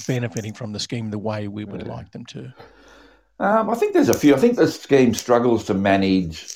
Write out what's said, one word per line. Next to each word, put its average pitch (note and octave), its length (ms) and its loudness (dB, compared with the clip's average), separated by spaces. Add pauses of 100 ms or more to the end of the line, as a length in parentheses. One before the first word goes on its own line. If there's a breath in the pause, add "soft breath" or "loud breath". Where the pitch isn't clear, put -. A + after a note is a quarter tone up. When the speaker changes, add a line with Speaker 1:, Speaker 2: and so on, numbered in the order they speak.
Speaker 1:
benefiting A#2+ 440 -4
from G#2+ 200 -12
the G2+ 80 -8
scheme A2+ 300 -8
the G#2+ 80 -6
way G#2+ 280 -6
we G#2 180 -10
would G2+ 180 -12
Speaker 2:
Yeah. A#2 100 -10
Speaker 1:
like A#2+ 180 -14
them - 160 -16
to? B2 260 -16 (840 soft breath)
Speaker 2:
Um, G#3+ 320 0
I A#3 60 -2
think G#4 160 -2
there's E4 160 4
a - 100 4
few. C#3+ 160 6
I C3+ 40 4
think A#3+ 180 4
the D#3+ 100 4
scheme B2+ 480 2
struggles A#2+ 520 2
to G#2 80 -2
manage, F#2+ 800 0